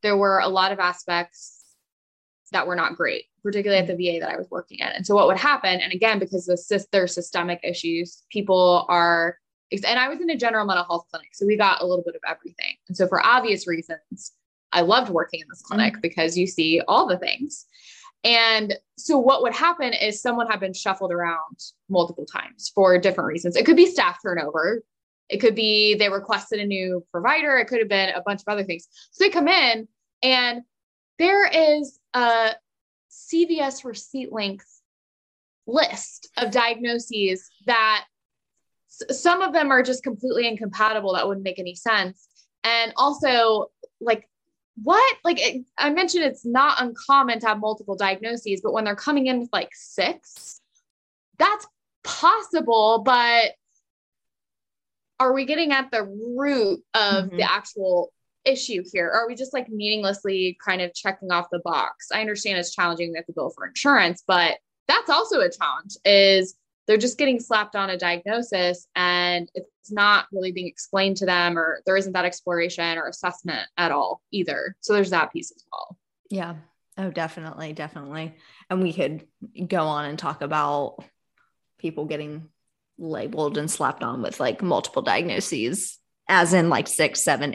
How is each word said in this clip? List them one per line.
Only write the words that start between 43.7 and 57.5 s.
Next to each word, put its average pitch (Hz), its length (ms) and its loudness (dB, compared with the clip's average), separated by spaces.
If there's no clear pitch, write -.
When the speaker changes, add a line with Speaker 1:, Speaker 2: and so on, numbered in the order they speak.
Speaker 1:
like, 226 260 0
what? 415 420 4
Like, 330 160 0
it, 254 260 -2
I 294 140 2
mentioned 339 340 0
it's - 200 -4
not 254 360 2
uncommon 247 580 2
to 233 80 -2
have 214 120 2
multiple 214 360 -4
diagnoses, 196 640 -2
but - 120 -2
when 220 120 0
they're 202 100 -2
coming 277 320 0
in 254 120 0
with, 240 140 -8
like, 175 200 -2
six, - 880 -8
that's 415 280 2
possible, 233 1000 2
but 240 460 4
are 254 140 4
we 269 120 -2
getting 302 260 0
at 269 200 0
the 220 120 -2
root 262 440 0
of 202 320 2
Speaker 2:
Mm-hmm. 185 120 -8
Speaker 1:
the 175 140 2